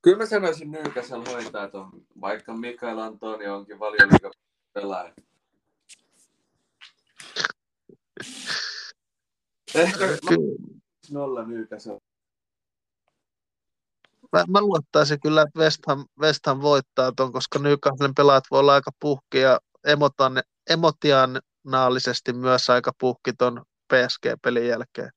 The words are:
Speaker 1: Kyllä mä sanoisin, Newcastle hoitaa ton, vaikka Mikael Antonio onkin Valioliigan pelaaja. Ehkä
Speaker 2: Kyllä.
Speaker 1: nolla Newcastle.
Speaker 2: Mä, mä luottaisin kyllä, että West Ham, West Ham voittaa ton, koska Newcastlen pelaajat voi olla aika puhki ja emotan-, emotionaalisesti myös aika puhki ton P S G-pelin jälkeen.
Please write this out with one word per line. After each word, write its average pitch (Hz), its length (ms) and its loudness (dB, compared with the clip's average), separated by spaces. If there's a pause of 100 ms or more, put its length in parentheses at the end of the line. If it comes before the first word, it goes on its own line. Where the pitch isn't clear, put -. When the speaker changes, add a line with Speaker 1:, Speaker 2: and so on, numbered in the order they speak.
Speaker 1:
Kyllä 190 160 6
mä 220 80 -4
sanoisin, 165 460 -4
Newcastle 135 520 -10 (100)
hoitaa 107 360 -10
ton, 95 220 -18 (300)
vaikka 107 320 -8
Mikael 117 460 -12
Antonio 107 560 -10
onkin 101 240 -18
Valioliigan 101 520 2 (420)
pelaaja. 98 400 -10 (4000)
Ehkä 185 320 2 (200)
Speaker 2:
Kyllä. - 540 -2 (300)
Speaker 1:
nolla 135 320 -8
Newcastle. 110 560 -14 (2250)
Speaker 2:
Mä, 175 160 2
mä 196 140 4
luottaisin 151 580 0
kyllä, 156 220 2
että 147 180 0
West 156 280 2
Ham, 139 180 -2 (140)
West 151 260 0
Ham 135 160 0
voittaa 135 500 2
ton, 131 200 -2
koska 131 280 -4
Newcastlen 139 560 0
pelaajat 143 360 6
voi 135 80 4
olla 139 140 6
aika 139 260 2
puhki 139 380 -4
ja 131 220 6 (280)
emotan-, 139 560 2 (260)
emotionaalisesti 131 1600 0
myös 127 360 0
aika 123 300 2
puhki 127 340 -2
ton 120 320 -2 (220)
P - 40 -2 (160)
S - 120 -8
G-pelin 120 480 -2
jälkeen. 120 500 -6